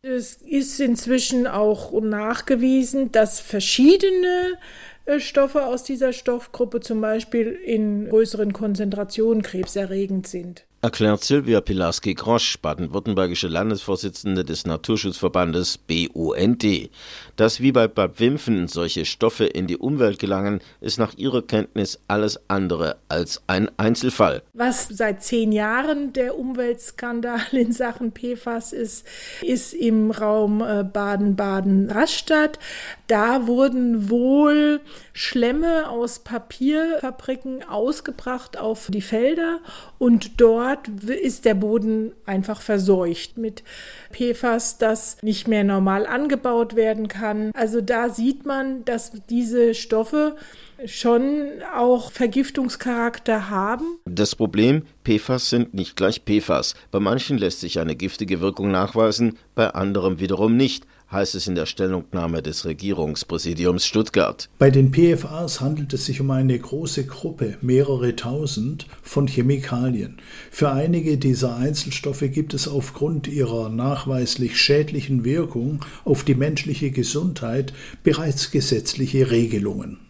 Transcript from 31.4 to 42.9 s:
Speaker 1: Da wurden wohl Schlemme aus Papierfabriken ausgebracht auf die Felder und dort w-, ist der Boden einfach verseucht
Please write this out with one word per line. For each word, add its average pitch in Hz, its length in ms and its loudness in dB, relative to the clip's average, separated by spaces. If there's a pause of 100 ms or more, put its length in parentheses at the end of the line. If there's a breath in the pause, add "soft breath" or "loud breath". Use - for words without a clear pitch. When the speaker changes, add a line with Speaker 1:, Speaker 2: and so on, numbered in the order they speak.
Speaker 1:
Da 233 400 4
wurden 240 640 2
wohl 294 680 4 (320 loud breath)
Schlemme 302 760 0
aus 240 300 -4
Papierfabriken 262 1500 -4
ausgebracht 247 880 -4
auf 220 320 -6
die 196 120 -2
Felder 330 580 0 (380 loud breath)
und 240 420 4
dort 240 320 6 (340)
w-, 240 60 -4
ist 311 320 -2
der 226 80 6
Boden 220 600 0 (120)
einfach 196 380 -4
verseucht 185 760 0